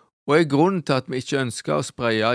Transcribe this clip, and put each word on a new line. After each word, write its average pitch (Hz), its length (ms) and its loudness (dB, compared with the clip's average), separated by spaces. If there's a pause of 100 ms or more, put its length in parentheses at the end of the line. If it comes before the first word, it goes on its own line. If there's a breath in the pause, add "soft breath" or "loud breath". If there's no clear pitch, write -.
(260 loud breath)
og 139 100 2
er 165 140 4
grunnen 165 340 2
til 135 140 0
at 127 120 -6
vi 131 120 -6
ikke 139 180 -4
ønsker 143 380 -4
å 143 80 -4
spraye 113 480 0